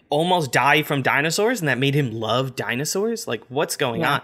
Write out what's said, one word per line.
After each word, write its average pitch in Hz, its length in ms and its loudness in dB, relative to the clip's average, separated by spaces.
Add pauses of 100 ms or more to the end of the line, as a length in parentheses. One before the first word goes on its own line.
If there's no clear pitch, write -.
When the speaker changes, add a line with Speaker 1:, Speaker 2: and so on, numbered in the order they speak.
(100)
Speaker 1:
almost 160 420 0
die 143 300 4
from 147 180 0
dinosaurs 160 600 0
and 156 100 -2
that 120 80 0
made 139 160 2
him 139 180 0
love 113 420 -2
dinosaurs? 151 720 -4
Like, 117 220 -6
what's 143 280 -4
going 135 260 -2
Speaker 2:
Yeah. 143 140 0
Speaker 1:
on 123 80 -4